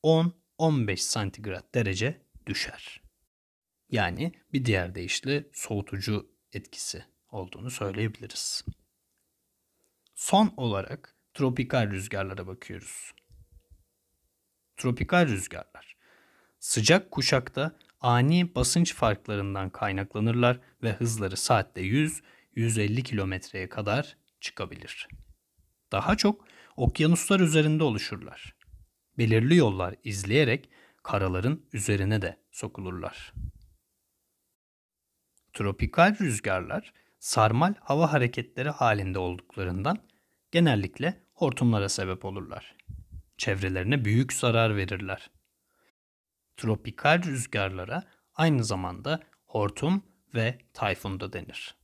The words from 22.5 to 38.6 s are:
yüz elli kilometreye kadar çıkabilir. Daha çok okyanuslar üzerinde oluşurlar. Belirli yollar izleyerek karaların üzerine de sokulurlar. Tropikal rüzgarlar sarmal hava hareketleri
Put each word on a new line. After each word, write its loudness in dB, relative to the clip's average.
yüz 0
elli 0
kilometreye -6
kadar -4
çıkabilir. -12
Daha 2
çok 0
okyanuslar 2
üzerinde 4
oluşurlar. -4
Belirli 4
yollar 4
izleyerek 0
karaların 0
üzerine 0
de -6
sokulurlar. -10
Tropikal 2
rüzgarlar -2
sarmal 4
hava 2
hareketleri 0